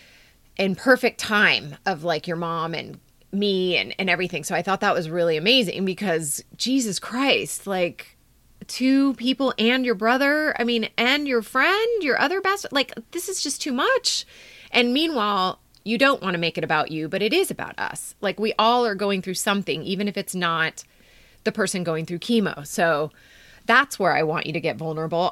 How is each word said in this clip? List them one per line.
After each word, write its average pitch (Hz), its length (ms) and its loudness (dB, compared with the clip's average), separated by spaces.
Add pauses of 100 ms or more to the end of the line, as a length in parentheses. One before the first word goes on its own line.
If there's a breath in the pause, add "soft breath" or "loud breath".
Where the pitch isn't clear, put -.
(560 loud breath)
in 196 180 0
perfect 254 460 2
time 156 560 2 (100)
of, 170 200 -4
like, 160 220 -2
your 170 100 -4
mom 165 360 -4
and 127 240 -10 (340)
me 190 440 0
and, 101 240 -2
and 190 100 -2
everything. 175 360 -2
So 175 100 -4
I 165 60 0
thought 190 180 -2
that 196 160 2
was 160 140 -2
really 170 260 2
amazing 196 480 2
because, 170 600 -2 (120)
Jesus 233 420 -2
Christ, 220 680 -2
like, 185 460 -2 (520)
two 269 480 2
people 254 460 0
and 247 260 2
your 233 100 2
brother, 277 640 2
I 233 60 0
mean, 233 320 0
and 277 300 2
your 240 140 2
friend, 392 600 2
your 277 160 2
other 359 220 2
best, 392 300 0
like, 269 200 0 (200)
this 349 180 -6
is 370 120 -6
just - 200 -4
too 294 100 -4
much. 381 540 0 (460 loud breath)
And 240 220 2
meanwhile, 208 640 0 (260)
you 220 120 0
don't 277 240 4
wanna 180 180 -2
make 165 180 -2
it 160 80 -2
about 151 260 0
you, 160 160 -4
but 190 140 -4
it 214 120 0
is 359 180 0
about - 260 -10
us. - 420 -8
Like, 196 200 -4
we 214 200 0
all 240 260 4
are 208 100 -2
going 196 260 -2
through 180 140 -8
something, 180 480 -2
even 196 240 -2
if 202 100 -4
it's 190 180 -6
not 165 480 -2 (600 soft breath)
the 220 80 0
person 190 320 -2
going 160 220 -2
through 175 140 -6
chemo. 196 480 0
So 156 440 2 (540 loud breath)
that's 254 340 4
where 175 140 4
I 147 100 4
want 160 240 0
you 156 60 -4
to 170 60 -2
get 147 160 0
vulnerable. 160 560 -2